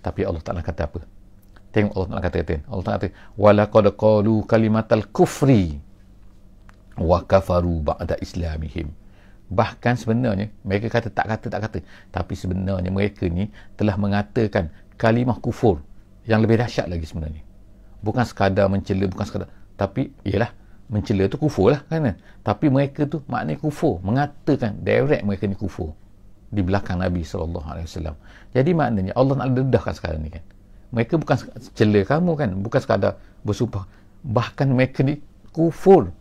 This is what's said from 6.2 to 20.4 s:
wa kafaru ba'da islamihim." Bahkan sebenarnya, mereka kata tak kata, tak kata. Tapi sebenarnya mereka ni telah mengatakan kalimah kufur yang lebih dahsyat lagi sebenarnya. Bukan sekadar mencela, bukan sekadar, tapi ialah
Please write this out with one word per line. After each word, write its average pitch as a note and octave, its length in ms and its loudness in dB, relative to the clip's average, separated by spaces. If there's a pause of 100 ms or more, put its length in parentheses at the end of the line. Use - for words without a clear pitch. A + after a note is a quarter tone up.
wa F2 260 2
kafaru F2+ 540 2
ba'da D#2+ 420 -4
islamihim." D#2 720 -8 (560)
Bahkan A2+ 480 -2
sebenarnya, A2 540 -2 (100)
mereka G2+ 320 -2
kata A#2 160 -2
tak - 220 -2
kata, - 160 -6
tak G2 160 -6
kata. G#2 160 -6 (320)
Tapi F#2 240 -6
sebenarnya F#2 560 -4
mereka G2 400 -2
ni G2 180 -4 (300)
telah G#2 180 2
mengatakan G2+ 720 -2 (300)
kalimah A#2 420 2
kufur G#2+ 400 2 (460)
yang A2 160 4
lebih A2 180 4
dahsyat - 300 -4
lagi E2 160 -6
sebenarnya. D#2 340 -8 (640)
Bukan B2 160 0
sekadar G2 480 2
mencela, G2 400 -2
bukan G2+ 160 -6
sekadar, F#2+ 240 -8 (240)
tapi - 480 -4
ialah G2+ 320 -2 (400)